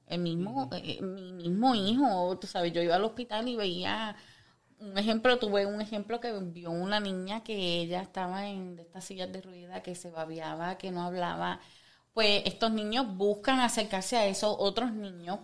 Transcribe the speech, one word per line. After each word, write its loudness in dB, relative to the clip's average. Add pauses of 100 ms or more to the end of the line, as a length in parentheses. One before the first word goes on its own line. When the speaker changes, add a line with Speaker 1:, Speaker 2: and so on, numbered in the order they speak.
Speaker 1:
el -4
mismo, -2
Speaker 2:
Ujú. -6
Speaker 1:
eh, -8
mi -8
mismo 4
hijo, 4
tú -12
sabes, 0
yo 4
iba 6
al 4
hospital -2
y -2
veía -2 (640)
un -8
ejemplo, 4
tuve 2
un -2
ejemplo -4
que -4
vio -8
una 0
niña -4
que 0
ella -2
estaba -6
en -8
de -20
estas -14
sillas -8
de -10
ruedas, -12
que -8
se -12
babiaba, -6
que -8
no -2
hablaba. -2 (540)
Pues 6
estos 2
niños 0 (120)
buscan 4
acercarse 2
a 6
esos 2
otros 2
niños, -8